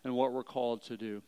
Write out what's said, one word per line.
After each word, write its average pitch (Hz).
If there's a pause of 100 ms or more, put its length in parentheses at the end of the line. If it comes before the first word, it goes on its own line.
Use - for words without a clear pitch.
and 127
what 127
we're 127
called 120
to 117
do. 107